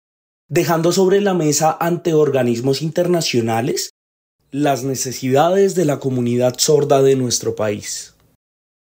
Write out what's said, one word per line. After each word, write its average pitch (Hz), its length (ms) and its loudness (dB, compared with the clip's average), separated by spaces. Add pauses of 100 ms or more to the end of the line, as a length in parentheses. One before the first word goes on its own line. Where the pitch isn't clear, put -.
(500)
dejando 160 420 2
sobre 190 300 2
la 196 140 0
mesa 156 440 0
ante 170 360 -2
organismos 131 640 0
internacionales 151 1080 -2 (580)
las 139 340 -2
necesidades 139 920 0
de 175 100 2
la 143 140 0
comunidad 123 580 0
sorda 139 460 2
de 139 120 4
nuestro 117 380 -2
país, - 600 -6 (720)